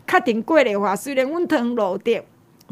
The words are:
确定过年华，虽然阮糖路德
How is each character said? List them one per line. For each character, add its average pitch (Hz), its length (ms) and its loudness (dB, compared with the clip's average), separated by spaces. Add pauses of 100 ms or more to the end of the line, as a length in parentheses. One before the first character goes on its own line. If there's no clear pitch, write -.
确 247 140 2
定 226 240 0
过 311 180 4
年 208 180 2
华， 196 140 0
虽 269 220 -6
然 262 100 2
阮 330 220 -2
糖 240 260 0
路 196 240 -2
德 226 140 -2 (600)